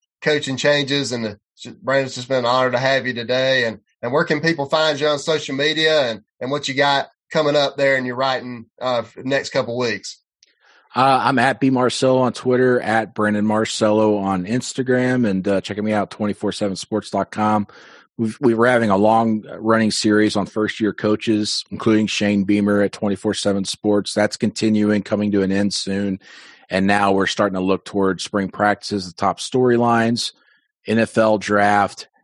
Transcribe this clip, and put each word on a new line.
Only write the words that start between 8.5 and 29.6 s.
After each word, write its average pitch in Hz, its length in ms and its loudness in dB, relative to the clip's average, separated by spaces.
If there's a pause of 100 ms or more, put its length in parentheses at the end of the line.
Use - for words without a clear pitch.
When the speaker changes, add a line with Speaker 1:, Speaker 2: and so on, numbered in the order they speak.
Speaker 1:
uh, 123 220 -2
for - 180 -16
the 131 80 -8
next 135 220 -2
couple 120 260 -2
weeks? 113 440 -6 (760)
Speaker 2:
Uh, 131 280 4
I'm 127 160 2
at 120 200 2
B 135 100 2
Marcello 131 520 2
on 120 120 2
Twitter, 127 480 2
at 107 320 -2
Brandon 104 320 0
Marcello 107 720 2
on 98 280 -2
Instagram, 127 840 0
and, 95 180 -2
uh, 98 140 2
checking 104 240 -6
me 107 80 0
out, 101 160 0
twenty-four 104 440 -4
seven 98 220 -4
sports - 340 -6
dot - 220 -2
com. 107 360 0 (500)
We've, 113 220 -4
we 120 140 0
were 113 140 2
having 117 220 2
a 98 60 4
long 110 480 2 (140)
running 110 340 0
series 107 460 2
on 95 80 -2
first 107 340 -4
year 104 140 0
coaches, 107 760 -2
including 110 380 0
Shane 101 380 0
Beamer 104 360 2
at 98 120 0
twenty-four 101 400 -4
seven 101 320 -2
Sports. 104 480 -2
That's 104 240 0
continuing, 107 640 0
coming 104 300 -2
to 101 100 2
an 95 100 0
end 98 220 0
soon. 98 460 -4 (500)
And 95 180 0
now 101 240 2
we're 95 160 2
starting 101 280 -2
to 95 40 -2
look 92 240 0
towards 95 400 -2
spring 98 260 -4
practices, 104 580 -2
the 87 60 -16
top 95 260 -2
storylines, 120 920 2 (560)